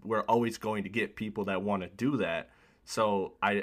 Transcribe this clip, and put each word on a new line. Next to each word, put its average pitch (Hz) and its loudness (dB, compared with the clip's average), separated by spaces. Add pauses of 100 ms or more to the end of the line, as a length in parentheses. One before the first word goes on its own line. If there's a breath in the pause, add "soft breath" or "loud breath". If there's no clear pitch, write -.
we're 107 0
always 117 2
going 107 -4
to 98 -8
get 107 -2
people 104 -4
that 95 0
wanna 98 -2
do 131 0
that. 82 -2 (340 soft breath)
So 104 0 (100)
I, 101 4